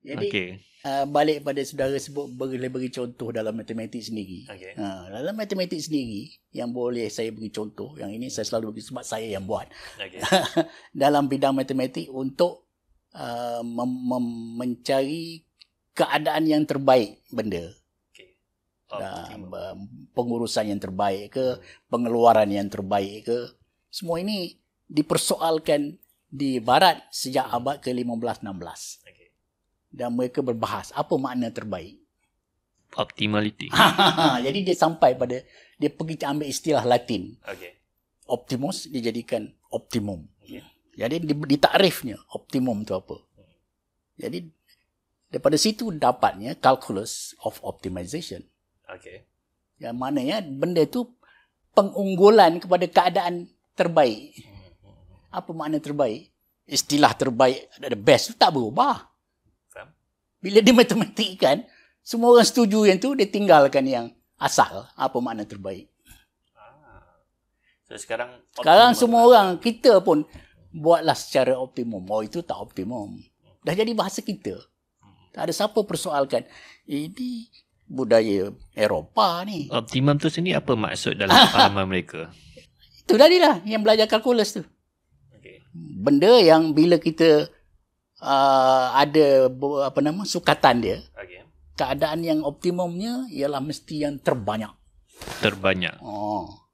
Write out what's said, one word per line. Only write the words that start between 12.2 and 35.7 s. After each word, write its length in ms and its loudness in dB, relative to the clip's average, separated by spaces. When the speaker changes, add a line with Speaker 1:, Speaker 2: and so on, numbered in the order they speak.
Speaker 1:
ah, 480 -8
mem-, 420 -6
mem-, 300 -2
mencari 880 -4
keadaan 540 -2
yang 180 2
terbaik 640 2
benda. 400 -6
Speaker 2:
Okey. 240 -20
Speaker 1:
Dan, 220 -12
Speaker 2:
Optimum. 80 -18
Speaker 1:
ah, 240 -12
pengurusan 580 -4
yang 80 -6
terbaik 560 -4
ke, 160 -2
Speaker 2:
Hmm. 80 -10
Speaker 1:
pengeluaran 580 4
yang 240 -4
terbaik 560 -6
ke, 100 -2
semua 320 -8
ini 320 -8
dipersoalkan 1120 -2
di 340 -4
Barat 500 2
sejak 360 -4
Speaker 2:
Hmm. 120 -6
Speaker 1:
abad 200 -4
ke-lima 380 -6
belas, 240 -6
enam 160 -12
belas. 460 -16
Speaker 2:
Okey. 140 -20
Speaker 1:
Dan 240 -8
mereka 280 -2
berbahas 500 -6
apa 240 -4
makna 340 -6
terbaik. 480 -12
Speaker 2:
Optimality. 800 -4
Speaker 1:
<laughs> 760 2
Jadi 160 -4
dia 120 -2
sampai 400 2
pada, 300 -6